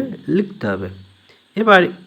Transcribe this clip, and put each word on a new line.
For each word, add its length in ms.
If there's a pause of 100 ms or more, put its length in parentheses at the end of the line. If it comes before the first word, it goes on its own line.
(280)
লিখতে 380
হবে। 220 (680)
এবার 260 (240)